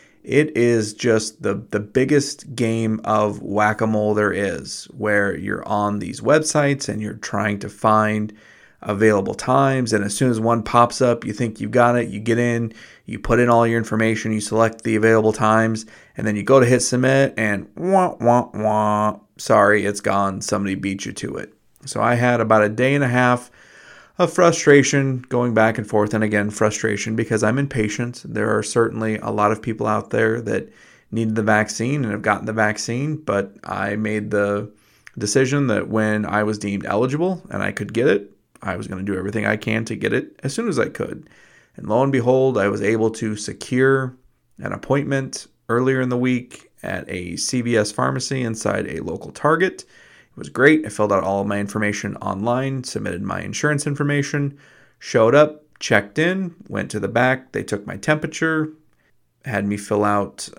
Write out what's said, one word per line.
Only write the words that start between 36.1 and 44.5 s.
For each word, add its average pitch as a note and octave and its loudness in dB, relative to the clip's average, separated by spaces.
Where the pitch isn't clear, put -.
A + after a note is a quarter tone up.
I G#2 0
was G#2+ -2
deemed G2+ -4
eligible D3 0
and G2 -4
I G2 -2
could G2+ -8
get A#2 2
it, G3+ 0
I F#2 -6
was G#2 -8
gonna G2 -10
do G2 -4
everything G#2 -4
I G#2+ 0
can A2+ -4
to A2 -8
get G#2 -2
it C#3 -4
as C3+ -6
soon A#3 -4
as D3 -2
I G#2+ 2
could. - -8
And - -12
lo A2+ 2
and C#3 2
behold, C3 4
I G2 2
was G#2 -2
able A2 2
to A2 -4
secure C3 0